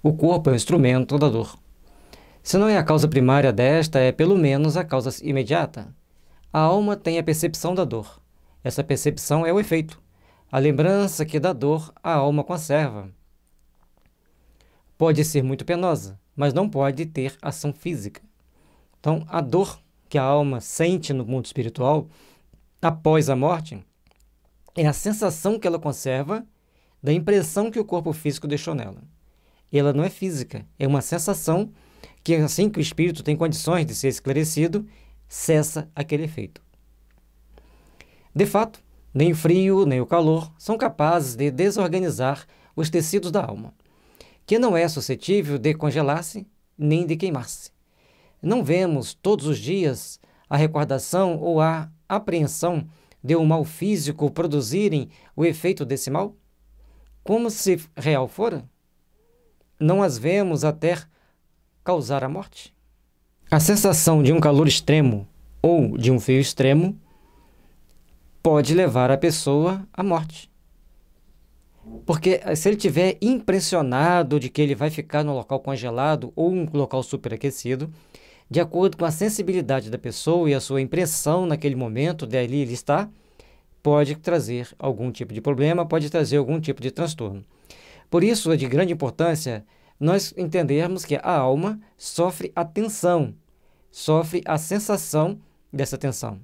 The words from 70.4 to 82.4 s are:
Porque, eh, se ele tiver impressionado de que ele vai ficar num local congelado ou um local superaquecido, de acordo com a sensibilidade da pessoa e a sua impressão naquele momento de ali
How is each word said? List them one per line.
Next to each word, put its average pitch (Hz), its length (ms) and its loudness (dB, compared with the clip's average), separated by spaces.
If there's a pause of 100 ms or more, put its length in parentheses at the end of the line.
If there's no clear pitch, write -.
Porque, 160 360 0
eh, - 140 -2
se 196 140 2
ele 214 60 2
tiver 180 440 2
impressionado 170 1200 2
de 123 80 -6
que 147 140 0
ele 139 120 2
vai 139 140 -2
ficar 151 340 -4
num 147 120 -2
local 131 260 -4
congelado 123 720 -4
ou 165 160 2
um 180 220 -2
local 135 300 -2
superaquecido, 131 880 -6 (600)
de 147 60 2
acordo 175 380 2
com 175 80 -2
a 160 80 0
sensibilidade 170 800 -2
da 120 80 -6
pessoa 165 520 0
e 139 40 4
a 135 60 0
sua 135 200 -4
impressão 160 640 0
naquele 147 300 -2
momento 131 500 -4
de 113 100 -4
ali 127 260 0